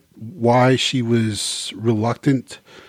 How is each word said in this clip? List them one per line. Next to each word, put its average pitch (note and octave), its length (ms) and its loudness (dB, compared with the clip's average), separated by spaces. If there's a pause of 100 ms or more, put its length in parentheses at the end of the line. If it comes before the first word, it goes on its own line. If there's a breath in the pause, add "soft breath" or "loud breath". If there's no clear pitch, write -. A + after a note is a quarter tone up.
(160)
why B2 600 2
she B2 260 -2
was A2+ 720 -2
reluctant A#2 840 -2 (300 loud breath)